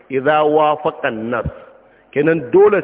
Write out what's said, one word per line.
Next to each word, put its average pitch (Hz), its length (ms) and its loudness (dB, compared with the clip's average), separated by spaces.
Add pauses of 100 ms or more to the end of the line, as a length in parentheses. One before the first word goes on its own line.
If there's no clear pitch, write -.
idza 139 340 0
wafaqa 151 680 0
nas. 113 340 -6 (680)
Kenan 147 380 -2
dole 196 320 4